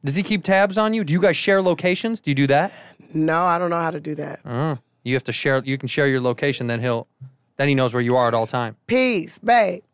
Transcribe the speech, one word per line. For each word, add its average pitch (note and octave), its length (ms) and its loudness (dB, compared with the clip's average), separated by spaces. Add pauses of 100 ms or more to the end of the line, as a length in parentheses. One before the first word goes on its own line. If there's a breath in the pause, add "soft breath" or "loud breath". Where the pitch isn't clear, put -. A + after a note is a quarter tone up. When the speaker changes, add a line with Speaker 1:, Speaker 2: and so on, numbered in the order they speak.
Speaker 1:
Does C#3 100 -2
he F#3+ 80 0
keep G3+ 200 -2
tabs G3 340 4
on G#3+ 160 2
you? A3 100 0
Do D3 80 -2
you F3 80 2
guys F3+ 160 4
share G3 260 2
locations? F#3 600 0
Do D3 100 -4
you C#3 40 2
do C#3 120 2
that? D3+ 240 2 (420 loud breath)
Speaker 2:
No, D#3+ 280 0
I F3 160 2
don't F3 120 -2
know E3+ 100 -2
how E3 120 -2
to D#3+ 80 -8
do D3+ 160 -8
that. D3 300 -10
Speaker 1:
Oh. C3+ 320 -4 (260)
You B2+ 120 -2
have B2+ 100 -4
to A#2+ 80 -6
share. C3+ 320 0
You C3+ 120 -4
can C3 120 -8
share C#3+ 180 0
your C3 140 0
location, B2+ 460 -2
then A#2 120 -4
he'll, A#2 260 -2 (520)
then C#3 100 0
he C#3 80 2
knows B2+ 180 0
where B2 80 -2
you A#2+ 140 2
are B2 120 4
at A2+ 60 2
all A2+ 140 0
time. A#2 300 -6 (100)
Speaker 2:
Peace, A#3+ 520 0
babe. G#3 420 2 (120)